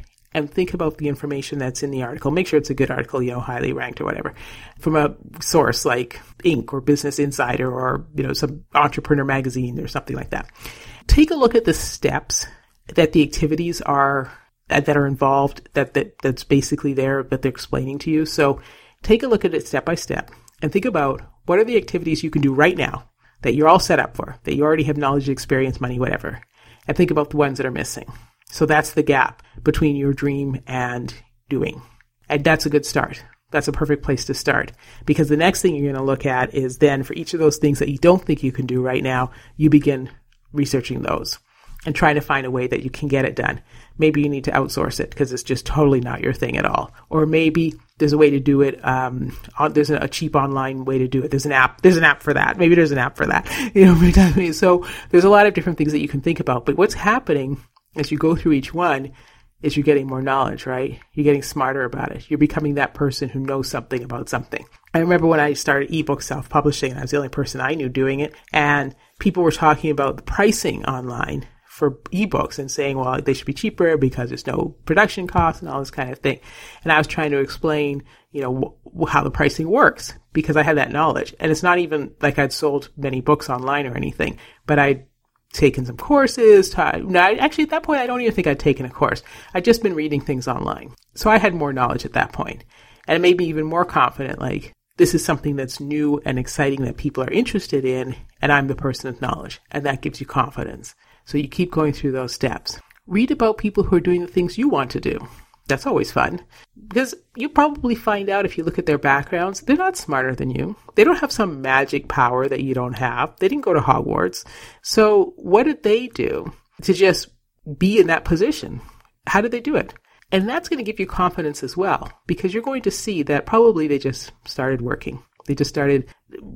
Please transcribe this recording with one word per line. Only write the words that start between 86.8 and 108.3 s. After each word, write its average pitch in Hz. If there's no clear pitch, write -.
no, 185
I, 196
actually, 302
at 302
that 320
point, 294
I 247
don't 247
even 226
think 165
I'd 139
taken 135
a 123
course. -
I'd 180
just 226
been 190
reading 151
things 135
online. -
So -
I 220
had 185
more 147
knowledge 127
at -
that -
point. -
And 160
it 165
made 180
me 180
even 156
more 165
confident, 135
like, -
this -
is 151
something 147
that's 131
new 147
and 127
exciting 139
that 123
people -
are -
interested 196
in, 127
and 147
I'm 139
the 135
person 135
of 120
knowledge. 113
And 143
that 135
gives 143
you 131
confidence. -
So -
you 147
keep 175
going 156
through 143
those 127
steps. -
Read 214
about 220
people 202
who -
are 170
doing 175
the 175
things 175
you 269
want 135
to -
do. -
That's 135
always 226
fun, -
because 254
you 269
probably 294
find 202